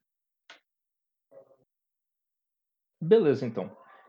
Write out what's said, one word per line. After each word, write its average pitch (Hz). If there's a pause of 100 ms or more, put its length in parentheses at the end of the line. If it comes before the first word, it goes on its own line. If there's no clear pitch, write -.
(3000)
Beleza, 165
então. 101 (320)